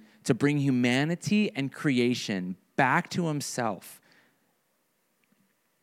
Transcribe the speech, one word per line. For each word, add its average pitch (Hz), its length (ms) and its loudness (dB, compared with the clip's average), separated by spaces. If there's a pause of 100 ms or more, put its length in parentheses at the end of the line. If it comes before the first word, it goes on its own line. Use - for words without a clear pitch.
(260)
to 135 100 2
bring 147 240 2
humanity 139 960 2
and 135 160 -4
creation 120 880 -2 (180)
back 147 360 2
to 180 140 -2
himself 127 760 -6 (1800)